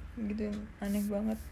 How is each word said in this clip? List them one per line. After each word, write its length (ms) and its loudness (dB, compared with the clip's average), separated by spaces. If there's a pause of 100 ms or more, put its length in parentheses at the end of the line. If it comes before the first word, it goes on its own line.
(180)
gituin. 480 0 (160)
Aneh 240 2
banget. 320 2 (140)